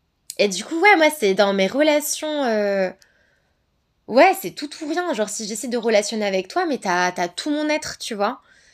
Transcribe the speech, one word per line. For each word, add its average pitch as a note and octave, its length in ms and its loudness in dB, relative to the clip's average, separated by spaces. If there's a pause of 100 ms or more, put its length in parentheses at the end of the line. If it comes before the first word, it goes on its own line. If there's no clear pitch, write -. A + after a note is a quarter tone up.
(380)
Et G3+ 100 4
du F#3 160 -6
coup, E4 140 -4
ouais, G4+ 180 6
moi, D#4 120 6 (100)
c'est G3 160 2
dans G3 200 4
mes F#3+ 140 2
relations, D4 760 0
euh... G3+ 460 0 (1160)
Ouais, D#4 340 4
c'est F3 120 -8
tout D4 160 -10 (140)
ou D4 60 -8
rien. E4+ 260 -2
Genre, G#3 160 -4
si A3 180 -10
j'essaie A3+ 200 -8
de A#3+ 100 -2
relationner G#3+ 480 0
avec F#3+ 220 -2
toi, F4+ 180 -2
mais C4+ 120 -2
t'as, F3+ 340 0
t'as F3 160 -4
tout - 220 -8
mon D4+ 180 -2
être, D4+ 300 -4
tu - 160 -10
vois. G#3 260 -4 (320)